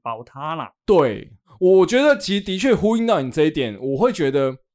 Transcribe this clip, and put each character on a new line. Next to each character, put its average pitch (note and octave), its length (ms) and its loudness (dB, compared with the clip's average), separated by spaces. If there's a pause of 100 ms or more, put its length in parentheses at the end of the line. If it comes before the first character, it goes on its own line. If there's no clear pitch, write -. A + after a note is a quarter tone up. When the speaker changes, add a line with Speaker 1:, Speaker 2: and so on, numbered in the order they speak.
Speaker 1:
包 A#2 220 -12
他 D3+ 320 -12
啦。 B2+ 160 -12 (160)
Speaker 2:
对， D3 440 0 (280)
我 F#3 260 6
觉 A#3+ 160 2
得 D4 160 4
其 F#3+ 160 -6
实 G3+ 80 -2
的 F#3+ 160 -8
确 A#3 160 2
呼 G#3 240 0
应 A3+ 80 -2
到 G3 160 0
你 C3 80 -6
这 D3+ 140 0
一 D#3 80 2
点， A#2 280 -6
我 C3+ 160 -6
会 A3+ 160 0
觉 C#3 200 -2
得， C3+ 260 -2 (180)